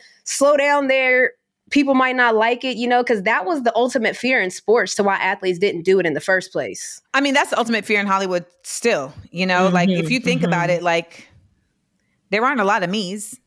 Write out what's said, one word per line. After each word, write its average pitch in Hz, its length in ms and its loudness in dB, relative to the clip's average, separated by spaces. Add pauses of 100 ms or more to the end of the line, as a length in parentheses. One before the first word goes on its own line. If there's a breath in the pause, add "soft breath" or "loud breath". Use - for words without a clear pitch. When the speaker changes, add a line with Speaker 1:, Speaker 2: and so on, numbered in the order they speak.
(240 loud breath)
Speaker 1:
slow 285 340 2
down 285 300 2
there"? 262 460 2 (360)
People 277 260 2
might 254 200 2
not 240 200 4
like 233 280 0
it, 254 140 -6
you 240 100 -2
know, 247 160 2
'cause 226 200 -2
that 226 220 0
was 294 180 -2
the 233 120 0
ultimate 240 400 0
fear 247 260 0
in 185 80 -2
sports 233 460 0
to 208 80 0
why 196 140 2
athletes 185 420 -2
didn't 180 220 -6
do 190 180 4
it 175 60 2
in 156 80 0
the 151 80 -4
first 185 320 -2
place. - 480 -10 (120)
Speaker 2:
I 269 60 0
mean, 277 140 0
that's 277 160 0
the - 80 -4
ultimate 226 280 -2
fear 214 140 0
in 202 80 -2
Hollywood 190 380 -2 (180)
still, 156 500 -2 (180)
you 180 140 -4
know? 185 220 4
Like, 180 220 2
if 170 160 0
Speaker 3:
Mm-hmm. 156 80 -4
Speaker 2:
you 262 80 0
think 170 220 -2
about 175 260 0
Speaker 3:
Mm-hmm. 175 100 0
Speaker 2:
it, 165 40 -6
like, 170 440 -2 (1040)
there 208 160 -2
aren't 262 160 0
a 190 40 0
lot 202 180 0
of 170 60 -2
me's. 202 580 -8